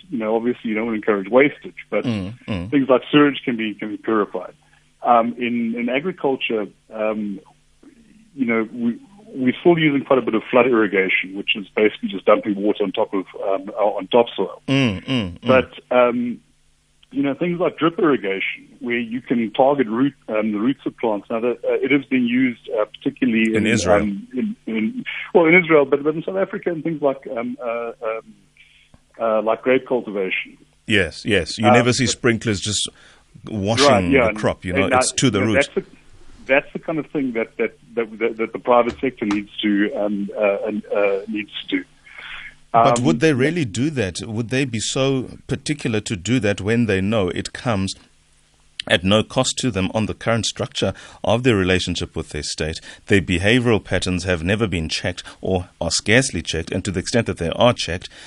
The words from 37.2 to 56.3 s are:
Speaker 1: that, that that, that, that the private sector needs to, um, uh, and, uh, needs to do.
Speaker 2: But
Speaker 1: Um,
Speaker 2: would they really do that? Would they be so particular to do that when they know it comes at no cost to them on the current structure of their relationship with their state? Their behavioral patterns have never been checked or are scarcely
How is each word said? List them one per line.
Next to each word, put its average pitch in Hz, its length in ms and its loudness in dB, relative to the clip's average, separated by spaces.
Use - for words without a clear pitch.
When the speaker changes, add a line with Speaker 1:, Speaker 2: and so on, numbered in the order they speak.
Speaker 1:
that, 110 240 -4
that 113 200 -4
that, 110 240 -4
that, 117 180 -2
that 113 160 -4
the 113 60 -8
private 120 400 2
sector 123 260 -4
needs 104 240 -2
to, 104 320 2
um, 101 440 -2
uh, 101 200 2
and, 107 180 -6
uh, 101 420 0
needs 104 240 -8
to - 160 -4
do. 90 60 -8
Speaker 2:
But 117 280 4
Speaker 1:
Um, 123 60 0
Speaker 2:
would 160 140 2
they 160 140 4
really 147 320 0
do 113 260 -2
that? 101 300 -4
Would 107 280 -6
they 131 160 0
be 113 140 -6
so 131 580 -2
particular 135 540 -4
to 113 140 -6
do 110 240 0
that 101 200 0
when 113 280 0
they 98 140 2
know 98 280 0
it - 240 -6
comes 98 400 -2
at 98 160 2
no 107 200 4
cost - 360 -2
to 127 120 -2
them 95 220 0
on 110 140 -2
the - 60 -6
current 113 320 -2
structure - 480 -4
of 113 200 2
their 127 120 6
relationship 90 600 0
with 82 140 -6
their 76 140 -8
state? 80 380 -6
Their 98 160 4
behavioral 110 600 2
patterns 90 420 -2
have 90 200 0
never 104 240 0
been 80 220 -4
checked - 340 -6
or 92 300 -2
are 82 120 -4
scarcely 110 500 2